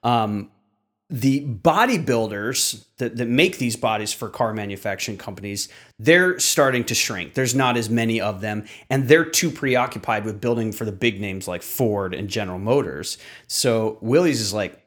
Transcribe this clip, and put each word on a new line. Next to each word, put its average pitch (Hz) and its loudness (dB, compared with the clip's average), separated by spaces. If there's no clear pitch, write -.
Um, 107 0
the 135 0
bodybuilders 127 0
that, 117 -4
that 120 -4
make 165 4
these 120 -2
bodies 107 -2
for - -8
car 110 -2
manufacturing 101 -6
companies, 101 -8
they're 180 4
starting 131 2
to 120 -4
shrink. 98 -4
There's 127 0
not 127 2
as 110 -2
many 113 2
of 98 -4
them, 104 -6
and 131 0
they're 160 8
too 160 0
preoccupied 123 -2
with 104 -6
building 117 0
for - -6
the 107 -4
big 98 0
names 95 -6
like 90 -8
Ford 101 -2
and 98 -6
General 92 -6
Motors. 101 -2
So 110 0
Willys 135 2
is 98 -4
like 101 -4